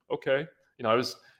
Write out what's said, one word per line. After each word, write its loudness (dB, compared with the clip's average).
"Okay." -2
You -12
know, 2
I 6
was -2